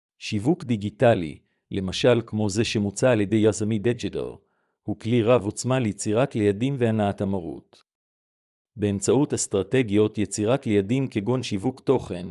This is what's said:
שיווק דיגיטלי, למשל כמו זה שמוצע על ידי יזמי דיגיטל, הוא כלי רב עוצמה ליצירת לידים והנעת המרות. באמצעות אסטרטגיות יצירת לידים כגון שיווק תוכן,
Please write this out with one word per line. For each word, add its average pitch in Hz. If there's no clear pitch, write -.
שיווק 113
דיגיטלי, 104
למשל 98
כמו 107
זה 104
שמוצע 104
על 110
ידי 101
יזמי 107
דיגיטל, 101
הוא 107
כלי 117
רב 110
עוצמה 123
ליצירת 110
לידים 107
והנעת 110
המרות. 98
באמצעות 104
אסטרטגיות 107
יצירת 110
לידים 113
כגון 117
שיווק 113
תוכן, 92